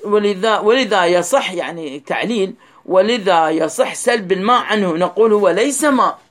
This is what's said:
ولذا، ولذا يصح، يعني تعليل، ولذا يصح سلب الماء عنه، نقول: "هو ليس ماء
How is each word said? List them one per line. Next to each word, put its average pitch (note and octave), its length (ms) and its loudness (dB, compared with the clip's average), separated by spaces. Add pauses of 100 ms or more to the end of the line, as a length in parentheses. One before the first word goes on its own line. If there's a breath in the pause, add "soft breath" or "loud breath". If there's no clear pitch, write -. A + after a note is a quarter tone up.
ولذا، G#3 540 0
ولذا G#3 480 2
يصح، F3 460 0
يعني D#3 480 -8
تعليل، F#3+ 540 -4 (320 soft breath)
ولذا F#3 600 2
يصح D#3+ 460 -2
سلب A3 380 -2
الماء G#3+ 300 2
عنه، F#3+ 300 -2
نقول: F3+ 400 0
"هو G#3 160 2
ليس B3+ 360 0
ماء A#3+ 340 0 (120)